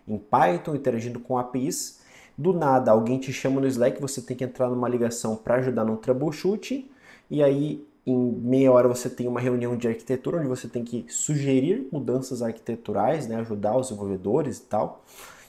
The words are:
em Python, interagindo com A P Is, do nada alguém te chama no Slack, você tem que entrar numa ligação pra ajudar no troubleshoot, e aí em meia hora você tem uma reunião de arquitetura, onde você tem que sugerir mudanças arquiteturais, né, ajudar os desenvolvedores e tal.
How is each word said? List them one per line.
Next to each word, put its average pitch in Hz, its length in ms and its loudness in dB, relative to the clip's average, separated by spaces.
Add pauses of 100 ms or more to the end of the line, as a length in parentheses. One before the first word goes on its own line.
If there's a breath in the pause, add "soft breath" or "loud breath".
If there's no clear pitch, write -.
em 107 100 -4
Python, 160 560 2
interagindo 120 460 -2
com 127 180 -4
A 123 60 -2
P 127 160 -4
Is, - 380 -6 (400 loud breath)
do 160 140 0
nada 131 400 4
alguém 113 260 4
te 131 140 -6
chama 135 280 0
no 135 60 2
Slack, 127 340 0
você 131 220 -6
tem 120 140 -8
que 131 80 -4
entrar 123 240 -2
numa 123 200 -2
ligação 117 460 -2
pra 120 220 0
ajudar 127 280 0
no 110 120 0
troubleshoot, 156 920 -2 (400 loud breath)
e 147 140 0
aí 143 420 2 (220)
em 127 100 2
meia 123 540 4
hora 123 160 8
você 123 240 0
tem 123 160 -6
uma 120 140 -2
reunião 123 360 0
de 113 120 0
arquitetura, 127 500 -2
onde 151 80 -2
você 127 220 -4
tem 120 160 -4
que 120 240 -6
sugerir 139 800 0
mudanças 127 500 -4
arquiteturais, 113 840 -2
né, 113 140 -6
ajudar 107 360 -2
os 127 120 0
desenvolvedores 101 720 -2
e - 40 -20
tal. - 420 -4 (440 loud breath)